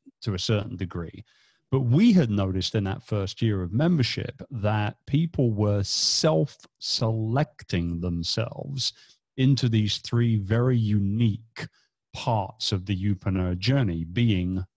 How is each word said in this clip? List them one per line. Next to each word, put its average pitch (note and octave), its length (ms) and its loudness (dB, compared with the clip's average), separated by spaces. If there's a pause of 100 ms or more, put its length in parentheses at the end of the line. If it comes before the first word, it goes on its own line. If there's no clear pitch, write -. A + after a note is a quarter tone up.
(220)
to G2+ 120 -4
a F2+ 40 -4
certain G#2 380 -2
degree. F2+ 480 -10 (480)
But C3+ 80 2
we D#3 320 6
had D3 180 4
noticed F#2+ 460 0
in G2+ 80 2
that - 180 -4
first G2 400 -4
year G#2 200 0
of F2 100 -6
membership D3 680 0 (100)
that G#2+ 560 -2
people C#3+ 460 0
were G#2 300 2
self-selecting A2+ 2250 -2
themselves F2+ 920 -4 (440)
into C3 320 4
these G#2+ 300 2
three A#2 380 0
very A#2 420 2
unique G#2+ 880 0 (480)
parts - 580 -4
of F#2+ 140 -2
the G#2+ 80 0
youpreneur F#2 640 -2
journey, G2+ 460 0
being F#2 600 0 (120)